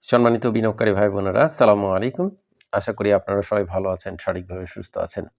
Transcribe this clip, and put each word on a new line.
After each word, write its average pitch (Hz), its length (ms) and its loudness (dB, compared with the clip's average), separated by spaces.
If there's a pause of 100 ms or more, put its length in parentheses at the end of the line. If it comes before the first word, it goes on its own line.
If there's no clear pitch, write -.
সম্মানিত 120 420 4
বিনিয়োগকারী 110 440 2
ভাই 101 180 2
বোনেরা, 98 340 0
আসসালামু 104 440 4
আলাইকুম। 117 400 -2 (460)
আশা 101 200 -2
করি 104 200 -2
আপনারা 101 280 0
সবাই 101 240 -2
ভালো 95 240 -4
আছেন, 92 280 -8
শারীরিকভাবে 92 480 -8
সুস্থ - 320 -14
আছেন। 85 280 -8 (140)